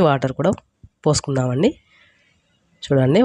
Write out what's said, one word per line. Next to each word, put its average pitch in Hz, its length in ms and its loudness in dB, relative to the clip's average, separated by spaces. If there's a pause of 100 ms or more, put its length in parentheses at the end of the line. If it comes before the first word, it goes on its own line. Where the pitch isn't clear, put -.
వాటర్ 135 320 0
కూడా 170 120 0 (540)
పోసుకుందామండి. 135 640 0 (1120)
చూడండి, 139 420 0